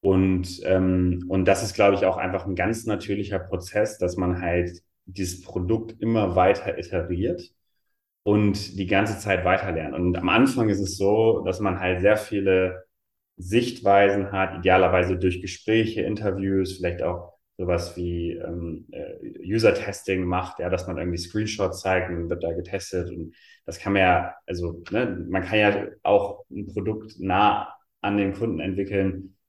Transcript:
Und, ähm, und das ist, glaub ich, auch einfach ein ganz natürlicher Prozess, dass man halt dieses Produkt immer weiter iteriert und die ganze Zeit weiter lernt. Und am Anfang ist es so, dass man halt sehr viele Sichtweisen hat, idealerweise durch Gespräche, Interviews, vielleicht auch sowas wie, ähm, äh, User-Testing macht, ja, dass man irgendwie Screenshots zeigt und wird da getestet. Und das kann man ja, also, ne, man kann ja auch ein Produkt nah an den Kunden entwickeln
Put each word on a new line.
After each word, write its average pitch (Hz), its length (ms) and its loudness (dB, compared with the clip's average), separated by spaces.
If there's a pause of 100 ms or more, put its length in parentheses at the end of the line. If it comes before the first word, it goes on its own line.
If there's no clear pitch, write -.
Und, 95 600 2
ähm, 90 640 2
und 95 180 0
das 98 160 4
ist, 104 140 -6
glaub 101 180 6
ich, 92 120 0
auch 90 120 2
einfach 90 300 -4
ein 95 80 -4
ganz 104 300 -2
natürlicher 101 520 -4
Prozess, - 600 -4
dass 87 180 -2
man 90 260 -2
halt 87 300 0 (340)
dieses 92 360 -8
Produkt 101 600 -4
immer 110 340 0
weiter 95 440 2
iteriert 90 640 -4 (800)
und 101 540 2
die 98 80 -4
ganze 101 320 0
Zeit 92 260 0
weiter 95 280 2
lernt. 78 240 -6
Und 87 220 0
am 90 120 -2
Anfang 120 400 4
ist 98 100 0
es 92 180 -6
so, 107 480 4
dass 92 140 -2
man 95 200 -2
halt 92 220 0
sehr 104 140 6
viele 95 680 0 (540)
Sichtweisen 98 920 2
hat, 95 280 -2
idealerweise 90 580 4
durch 90 240 0
Gespräche, 110 600 -2
Interviews, 98 760 -2
vielleicht 87 240 -4
auch 87 320 -6 (240)
sowas 87 400 -2
wie, 87 360 -4
ähm, 85 580 -8
äh, - 240 -12 (280)
User-Testing 98 800 2
macht, 90 360 -2
ja, 87 100 -4
dass 90 180 -2
man 87 100 -6
irgendwie 87 200 -4
Screenshots 101 640 -4
zeigt 92 280 0
und 85 200 -6
wird 85 140 -4
da 85 100 -4
getestet. 90 560 -6
Und 82 260 -12 (300)
das - 140 -12
kann 101 140 -2
man 98 80 4
ja, 90 320 4 (120)
also, 85 360 -6 (100)
ne, 98 360 -2
man 92 160 -2
kann 107 160 2
ja 101 280 4 (160)
auch - 460 2
ein 101 180 -10
Produkt 107 520 -6
nah 98 540 2 (260)
an 101 160 0
den 98 180 2
Kunden 110 280 -4
entwickeln 95 720 -2 (140)